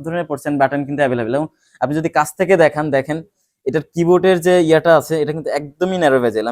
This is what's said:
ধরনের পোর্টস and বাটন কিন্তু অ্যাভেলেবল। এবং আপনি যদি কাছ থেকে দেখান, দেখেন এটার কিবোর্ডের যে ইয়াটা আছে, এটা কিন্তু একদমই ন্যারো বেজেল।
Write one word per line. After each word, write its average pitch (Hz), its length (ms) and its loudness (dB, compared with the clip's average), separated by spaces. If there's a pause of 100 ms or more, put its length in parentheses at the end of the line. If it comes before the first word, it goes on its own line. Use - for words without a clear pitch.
ধরনের 165 260 -6
পোর্টস 139 200 -6
and 143 120 -2
বাটন 143 260 0
কিন্তু 143 160 -4
অ্যাভেলেবল। 123 360 -2
এবং 156 80 -4 (340)
আপনি 131 180 -2
যদি 160 180 -4
কাছ 151 120 2 (100)
থেকে 185 140 2 (100)
দেখান, 151 220 0 (120)
দেখেন 147 200 -4 (480)
এটার 143 180 -4 (100)
কিবোর্ডের 180 440 2 (100)
যে 180 60 4 (160)
ইয়াটা 160 300 4
আছে, 139 220 -6
এটা 147 140 -4
কিন্তু 156 140 -12 (100)
একদমই 180 420 -4
ন্যারো 135 240 4
বেজেল। 110 260 -2